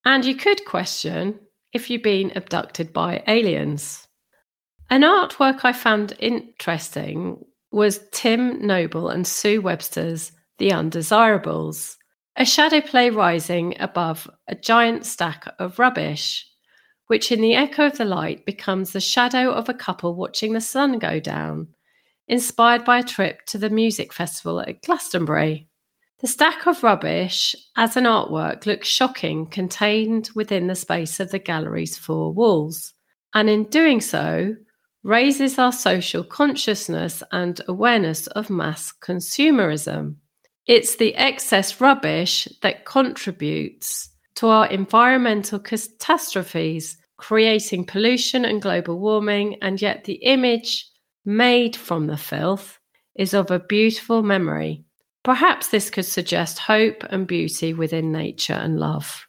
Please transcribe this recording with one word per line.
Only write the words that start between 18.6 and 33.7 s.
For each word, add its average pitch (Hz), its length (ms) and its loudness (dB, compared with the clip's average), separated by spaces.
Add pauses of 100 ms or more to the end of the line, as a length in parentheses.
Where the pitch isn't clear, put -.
the 196 80 -4
shadow 254 500 0
of 226 160 -4
a 247 60 -6
couple 175 420 -6
watching 214 380 -6
the 226 80 -2
sun 262 360 0
go 160 220 -2
down, 156 480 -6 (600)
inspired 240 580 2
by 247 140 4
a 247 40 -2
trip - 440 -4
to 214 100 -10
the 202 120 -4
music 220 440 0
festival 175 480 -6
at - 200 -10
Glastonbury. 156 840 -2 (540)
The 254 60 -4
stack 339 400 2
of 339 160 0
rubbish 180 720 0 (220)
as 226 180 0
an 254 80 2
artwork 190 640 0
looks 208 240 -2
shocking 160 580 -2
contained 214 880 -2
within 202 320 -2
the 185 80 -2
space 165 460 -4
of 185 100 -6
the 196 80 -4
gallery's 160 580 -6
four 160 360 -4
walls, 170 600 0 (400)
and 214 160 2
in 214 200 2
doing 294 320 4